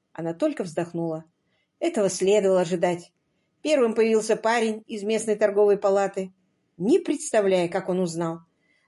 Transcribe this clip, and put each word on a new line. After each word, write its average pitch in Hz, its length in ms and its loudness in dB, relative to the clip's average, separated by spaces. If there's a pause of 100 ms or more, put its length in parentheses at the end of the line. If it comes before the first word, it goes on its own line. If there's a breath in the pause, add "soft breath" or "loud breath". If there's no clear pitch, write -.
(120)
Она 165 220 -8
только 285 300 -4
вздохнула. 170 600 -6 (540)
Этого 277 300 -2
следовало 190 540 2
ожидать. 175 500 -2 (500)
Первым 254 320 2
появился 220 420 2
парень 220 500 -2
из 208 160 -10
местной 214 340 -2
торговой 208 420 4
палаты. 196 540 0 (440)
Не 247 220 2
представляя, 196 720 0
как 185 200 -6
он 185 120 0
узнал. 170 400 -4 (480)